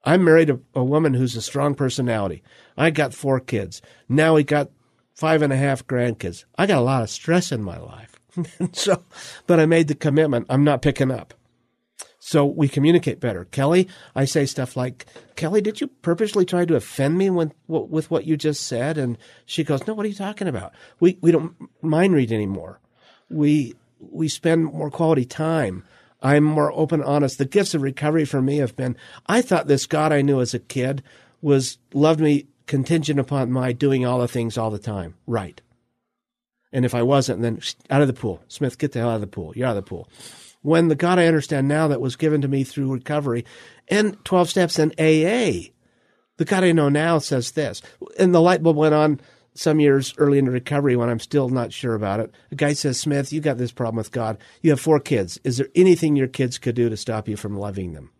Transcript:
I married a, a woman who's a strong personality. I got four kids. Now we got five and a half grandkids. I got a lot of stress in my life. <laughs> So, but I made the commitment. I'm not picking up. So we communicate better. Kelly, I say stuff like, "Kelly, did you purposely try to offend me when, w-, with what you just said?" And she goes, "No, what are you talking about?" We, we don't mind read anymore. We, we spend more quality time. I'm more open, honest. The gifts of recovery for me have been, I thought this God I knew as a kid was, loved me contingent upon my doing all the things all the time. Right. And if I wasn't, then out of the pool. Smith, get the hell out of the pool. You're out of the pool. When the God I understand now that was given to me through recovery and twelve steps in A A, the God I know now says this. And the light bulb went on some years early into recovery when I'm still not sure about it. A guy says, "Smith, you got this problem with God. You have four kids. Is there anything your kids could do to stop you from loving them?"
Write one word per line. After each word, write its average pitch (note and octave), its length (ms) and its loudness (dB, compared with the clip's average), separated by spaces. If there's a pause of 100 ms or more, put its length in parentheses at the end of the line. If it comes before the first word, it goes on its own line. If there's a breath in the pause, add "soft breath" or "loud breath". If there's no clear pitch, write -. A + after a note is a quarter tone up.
I E3 120 2
married E3 340 6
a, B2+ 100 -2 (140)
a B2+ 100 0
woman C#3+ 300 2
who's B2 220 0
a A2 60 -8
strong C#3+ 320 -2
personality. B2 680 -2 (340 soft breath)
I D#3+ 140 2
got C#3+ 240 -2
four C3+ 260 -2
kids. G2 420 -8 (260 soft breath)
Now D#3 280 4
we D3+ 80 4
got C#3+ 260 -2 (440)
five D#3+ 280 0
and C#3+ 100 0
a C3 40 0
half C3+ 300 -2
grandkids. A#2+ 580 -4 (120)
I F#3 100 2
got F#3 120 2
a B2 40 2
lot B2+ 200 0
of G#2+ 80 -6
stress F3+ 420 -2
in A2 100 -4
my E2+ 160 -10
life. - 360 -20 (220)
<laughs> F3 360 -6
So, - 300 -2 (460 loud breath)
but F3 100 6
I D#3 80 6
made E3 220 4
the D3+ 80 -2
commitment. D3 520 2
I'm C3 140 2
not C#3+ 200 2
picking C3+ 280 0
up. A2+ 240 -10 (840 loud breath)
So D3 240 2
we C#3+ 240 0
communicate D#3 520 2
better. F#2+ 260 -6
Kelly, E3+ 420 0 (260 loud breath)
I C3+ 120 0
say C#3+ 200 0
stuff - 300 -8
like, B2+ 300 -8 (280 loud breath)
"Kelly, E3+ 260 -2
did G#3 200 -4
you - 80 -6
purposely F#3+ 560 -2
try F3+ 200 0
to E3 120 2
offend C#3+ 420 -2
me G3 120 2
when, E3 220 -2 (160)
w-, D#3+ 180 -4
with D#3 240 -4
what D#3 160 -2
you D#3 100 0
just D3 300 -4
said?" C3+ 320 -4
And A#2+ 200 -4 (280 soft breath)
she - 180 -4
goes, C#3 220 -2
"No, A3 80 -6
what G#3+ 100 -4
are G#3+ 60 -4
you G3+ 40 -10
talking G3+ 320 -8
about?" A2+ 260 -6 (280 soft breath)
We, F3 200 4
we E3 120 4
don't D#3+ 220 0 (280)
mind E3 320 2
read B2+ 160 2
anymore. G2 500 -6 (500 soft breath)
We, D3 440 0 (240)
we D#3+ 300 -6
spend E3 380 0
more D3+ 240 -8
quality D#3+ 340 2
time. C3+ 600 -4 (360 soft breath)
I'm D3 240 4
more D3+ 280 2
open, D#3 300 -2
honest. C#3+ 360 0
The C#3+ 60 0
gifts F#3+ 300 0
of D3 80 0
recovery D3 420 0
for C3+ 180 -2
me C#3 160 0
have C3 180 -2
been, B2+ 200 -4 (300 loud breath)
I A3 140 2
thought F#3+ 280 0
this C#3 180 2
God D#3 260 0
I C#3+ 80 2
knew C#3 200 2
as B2 120 -2
a B2 60 -6
kid C3+ 440 -6 (380 soft breath)
was, C3+ 380 0 (160)
loved D3+ 260 4
me D3 260 2 (200)
contingent D3 540 0
upon B2+ 320 -2
my B2+ 200 -2
doing C3 320 0
all B2 140 0
the A#2+ 100 0
things A#2 300 -4
all A2+ 120 -2
the G#2 100 -8
time. F#2+ 340 -8 (120)
Right. G2 340 -6 (1120)
And B2+ 120 0
if B2 100 -2
I A#2+ 80 0
wasn't, B2+ 380 2
then A#2 200 -4 (280)
out C#3+ 140 2
of C#3 60 2
the B2+ 40 -2
pool. G2+ 360 -8
Smith, - 300 -6
get C#3+ 140 -4
the B2+ 60 -6
hell A#2 120 -2
out A2+ 40 -2
of A2 60 -4
the G#2 80 -8
pool. E2 260 -12
You're B2 140 -4
out A2 80 -2
of F#2+ 80 -6
the - 40 -20
pool. E2+ 220 -14 (500 loud breath)
When E3 280 2
the D#3 80 2
God F3 240 2
I E3+ 80 4
understand C#3+ 400 0
now D#3 180 0
that C#3 140 0
was - 160 -4
given D3+ 260 0
to C#3 60 -2
me C3+ 160 -2
through C3+ 280 -6
recovery C3 520 -4 (420 loud breath)
and G#3 380 0
twelve F3 260 2
steps E3+ 260 0
in D#3 220 2
A D#3 260 4
A, F#3 480 -2 (640)
the E3 80 -2
God F#3 200 2
I F3 80 6
know D#3 160 4
now D#3 300 2
says C3 340 -4
this. C3 280 -4 (380 loud breath)
And F3+ 160 4
the E3+ 60 8
light F3 200 4
bulb D#3+ 160 4
went D3+ 160 4
on D3+ 280 2 (340 soft breath)
some D#3 260 0
years C#3 380 4
early C#3+ 200 4
into C3 120 2
recovery C3 440 0
when A#2+ 140 0
I'm A#2 120 -2
still C#3 280 -2
not B2 240 -2
sure A#2 220 -4
about G#2 260 -2
it. - 140 -8 (160 soft breath)
A C#3+ 60 -12
guy D3 180 0
says, D#3+ 260 -4
"Smith, C#3 320 -4
you D3+ 80 -4
got D3 160 -2
this B2 160 -4
problem A#2 240 -6
with A2 160 -6
God. A2+ 240 -4 (240 soft breath)
You D#3+ 100 4
have C#3+ 100 2
four D#3 200 4
kids. G2+ 440 -4
Is C3 120 -2
there C3+ 180 -2
anything E3+ 420 4
your C3 120 0
kids B2+ 300 -4
could A#2 160 -4
do A#2+ 140 0
to A2 80 -4
stop A2 320 -6
you G#2 80 -6
from G2+ 200 -10
loving G2 360 -8
them?" C#2+ 280 -18